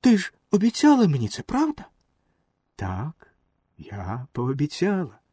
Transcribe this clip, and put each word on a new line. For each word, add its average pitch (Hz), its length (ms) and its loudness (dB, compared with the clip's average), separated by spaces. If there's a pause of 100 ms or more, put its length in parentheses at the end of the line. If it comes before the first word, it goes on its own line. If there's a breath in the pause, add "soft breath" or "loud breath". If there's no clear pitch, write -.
Ти 233 180 6
ж - 140 -6 (180)
обіцяла 233 580 4
мені 123 200 0
це, - 140 -10
правда?» 302 420 -4 (920)
«Так, 98 580 -10 (440)
я 101 540 -12
пообіцяла. 143 840 -4 (140)